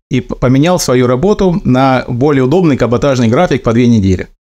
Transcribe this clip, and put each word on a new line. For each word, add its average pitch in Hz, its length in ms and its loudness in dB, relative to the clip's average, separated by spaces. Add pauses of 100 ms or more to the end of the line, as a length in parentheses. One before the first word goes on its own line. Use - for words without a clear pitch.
и 123 120 -2
п-, - 120 -12
поменял 143 460 0
свою 127 260 0
работу 180 580 0
на 131 440 0
более 135 380 0
удобный 151 300 2
каботажный 120 520 0
график 139 340 0
по 117 120 0
две 120 120 2
недели. 95 440 0 (120)